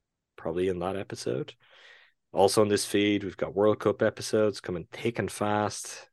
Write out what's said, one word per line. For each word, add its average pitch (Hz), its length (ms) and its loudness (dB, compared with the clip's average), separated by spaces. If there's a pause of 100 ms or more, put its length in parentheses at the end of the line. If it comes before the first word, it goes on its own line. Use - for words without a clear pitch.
(360)
probably 90 320 -2
in 90 120 -2
that 95 180 -4
episode. 120 560 -6 (800)
Also 98 280 6
on 104 60 6
this 104 180 2
feed, 101 380 2
we've 90 140 -8
got - 180 -4
World 104 240 4
Cup 104 220 0
episodes 107 580 0
coming 87 320 -8
thick - 260 -4
and 98 140 -2
fast. - 800 -4